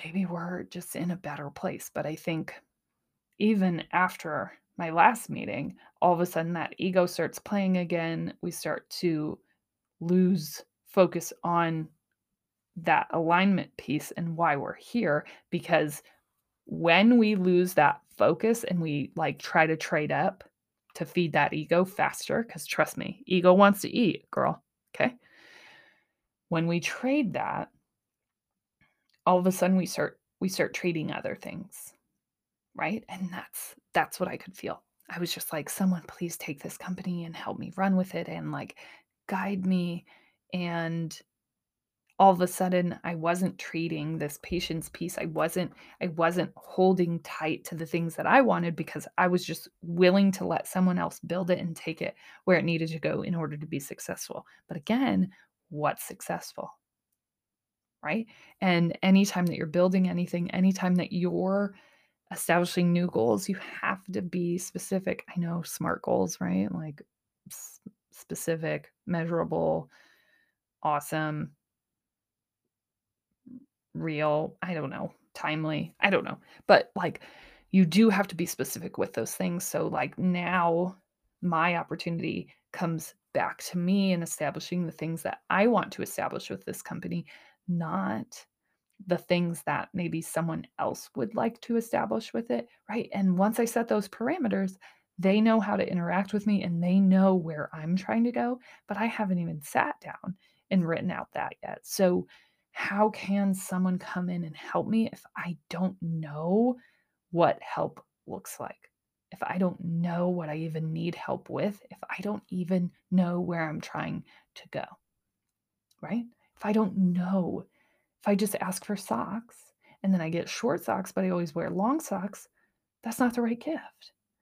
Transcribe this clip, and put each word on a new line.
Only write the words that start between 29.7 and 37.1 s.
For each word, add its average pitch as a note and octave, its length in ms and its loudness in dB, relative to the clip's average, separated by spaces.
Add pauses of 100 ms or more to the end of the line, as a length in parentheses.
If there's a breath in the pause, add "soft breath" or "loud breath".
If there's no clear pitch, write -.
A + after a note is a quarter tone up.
we F3+ 100 2
start, - 340 -4 (200)
we F#3+ 80 0
start F3+ 260 -2
trading E3 360 -2
other - 240 -6
things, - 600 -16 (800)
right? G3 340 -4
And F#3 240 -8
that's, - 420 -12 (200)
that's - 260 0
what F3+ 80 -2
I - 80 -8
could - 180 -14
feel. - 280 -10 (260)
I F3 100 -10
was E3+ 140 -4
just - 200 -8
like, D3 180 -6
"Someone F#3 320 0
please - 340 -8
take - 260 -10
this F3 140 -10
company F3+ 480 -6